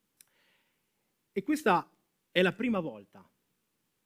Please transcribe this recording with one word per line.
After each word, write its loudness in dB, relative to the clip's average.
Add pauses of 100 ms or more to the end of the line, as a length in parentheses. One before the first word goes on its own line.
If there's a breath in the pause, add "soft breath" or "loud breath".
(1300 soft breath)
E -4
questa 0 (400)
è 2
la 2
prima -2
volta -12 (800)